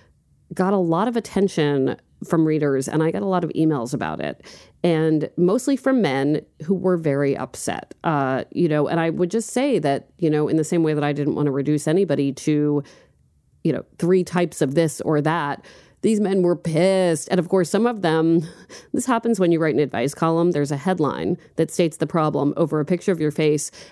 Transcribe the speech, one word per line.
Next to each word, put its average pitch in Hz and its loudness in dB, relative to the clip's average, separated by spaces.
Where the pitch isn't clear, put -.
got 190 0
a 202 2
lot 175 0
of 240 -4
attention 147 0
from 160 2
readers, 143 0
and 156 0
I 160 0
got 196 -4
a 202 -4
lot 180 0
of 160 -4
emails 147 0
about 78 -6
it, 71 -8
and 160 2
mostly 233 2
from 262 2
men 143 0
who 180 0
were 185 0
very 143 0
upset. - -8
Uh, 135 0
you 175 2
know, 151 2
and 165 0
I 165 0
would 170 -2
just 220 -4
say 254 0
that, 139 -2
you 165 0
know, 151 2
in 139 0
the 156 2
same 170 0
way 156 2
that 147 0
I 147 0
didn't 143 -2
want 147 0
to 139 0
reduce 139 -2
anybody 147 2
to, 147 0
you 160 2
know, - -6
three 180 2
types 175 -2
of 139 0
this 160 0
or 151 0
that, 151 -2
these 214 2
men 196 2
were 175 2
pissed. 170 0
And 180 2
of 165 -4
course, 185 2
some 208 2
of 233 -2
them, 165 2
<laughs> - -18
this - -2
happens 233 0
when 175 4
you 165 4
write 156 0
an 131 2
advice 135 -2
column. 165 2
There's 143 0
a 147 -2
headline 139 -2
that 160 0
states 165 0
the 160 -4
problem 147 0
over 156 0
a 151 0
picture 175 -2
of 165 -2
your 151 0
face, 151 0